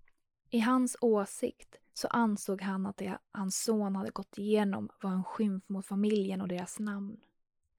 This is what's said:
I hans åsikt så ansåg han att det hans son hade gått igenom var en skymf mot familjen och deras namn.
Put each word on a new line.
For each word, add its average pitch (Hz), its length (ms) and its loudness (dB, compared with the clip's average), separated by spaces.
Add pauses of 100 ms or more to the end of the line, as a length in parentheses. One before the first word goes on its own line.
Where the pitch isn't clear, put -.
(500)
I 233 100 2
hans 247 420 4
åsikt - 760 0 (180)
så - 100 -2
ansåg 208 540 2
han 190 240 -2
att 196 120 -6
det 196 200 -6 (140)
hans 196 320 -4
son 208 320 2
hade 226 160 -4
gått - 260 -12
igenom 208 520 2 (120)
var 190 100 -2
en 185 120 0
skymf 196 460 -2
mot 190 160 -4
familjen 196 560 2
och 190 60 -2
deras 180 320 -6
namn. 202 380 -6 (600)